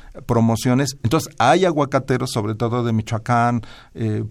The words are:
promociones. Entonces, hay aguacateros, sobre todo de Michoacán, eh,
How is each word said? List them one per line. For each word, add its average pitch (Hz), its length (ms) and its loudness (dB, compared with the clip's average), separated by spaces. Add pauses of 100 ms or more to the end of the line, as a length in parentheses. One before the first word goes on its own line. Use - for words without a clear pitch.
(260)
promociones. 117 760 2
Entonces, 151 360 0
hay - 260 4
aguacateros, 135 680 0
sobre 110 220 -2
todo 120 300 -2
de 117 80 0
Michoacán, 120 720 0 (320)
eh, 110 360 -4